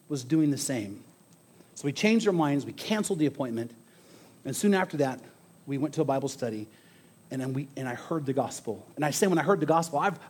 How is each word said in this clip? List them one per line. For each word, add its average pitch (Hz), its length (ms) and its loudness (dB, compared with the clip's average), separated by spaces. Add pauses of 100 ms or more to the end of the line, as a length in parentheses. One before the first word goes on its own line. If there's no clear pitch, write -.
was 139 160 -6
doing 151 280 4
the 135 60 0
same. 104 460 -6 (720)
So - 120 -8
we 143 60 0
changed 220 360 4
our 202 40 6
minds, 143 320 2
we 113 100 -10
canceled 208 440 -2
the 156 80 2
appointment, 120 460 -2 (760)
and 156 100 -6
soon 202 200 4
after 185 220 0
that, 131 220 0 (460)
we 139 140 -4
went 147 160 -2
to 160 60 2
a 151 40 0
Bible 135 240 0
study, 110 380 -6 (640)
and 131 100 -4
then 131 120 -4
we, 135 220 -6
and 131 140 -6
I 120 60 -6
heard 151 320 -6
the 139 60 0
gospel. 117 520 -4 (100)
And 147 80 -4
I 151 60 2
say - 160 0
when 175 140 4
I 147 40 2
heard 196 160 4
the - 60 0
gospel, 160 320 2
I've, 180 220 0 (100)